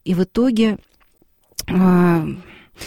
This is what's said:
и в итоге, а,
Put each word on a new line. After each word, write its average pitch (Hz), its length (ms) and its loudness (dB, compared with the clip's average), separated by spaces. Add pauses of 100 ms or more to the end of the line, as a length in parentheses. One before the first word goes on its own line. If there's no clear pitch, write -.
и 185 100 -4
в 180 100 0
итоге, 226 560 0 (920)
а, 180 580 2 (600)